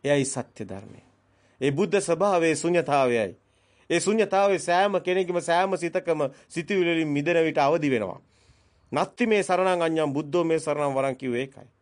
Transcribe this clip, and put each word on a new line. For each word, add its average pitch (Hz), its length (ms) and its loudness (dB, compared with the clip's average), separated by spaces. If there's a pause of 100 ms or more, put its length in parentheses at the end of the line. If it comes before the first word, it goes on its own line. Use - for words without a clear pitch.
එයයි 139 220 2
සත්‍ය - 400 -10
ධර්මය. 98 360 -16 (600)
ඒ 139 100 2
බුද්ධ 185 280 0
ස්වභාවයේ 170 560 2
ශුන්‍යතාවයයි. 139 800 0 (540)
ඒ 170 100 2
ශුන්‍යතාවයේ 196 600 2
සෑම 180 420 0
කෙනෙකුම 180 400 -2
සෑම 180 360 0
සිතකම 165 440 -4 (240)
සිතුවිලි 170 480 -2
වලින් 165 140 0
මිදෙන 151 360 0
විට 156 140 0
අවදි 147 340 2
වෙනවා. 104 280 -2 (720)
"නත්ති 185 340 -2
මේ 208 180 2
සරණං 180 380 2
අඤ්ඤං 160 320 0
බුද්ධෝ 151 300 -2
මේ 160 160 2
සරණං 147 360 -2
වරං" 135 200 -2
කිව්වේ 123 260 -4
ඒකයි. - 260 -12 (140)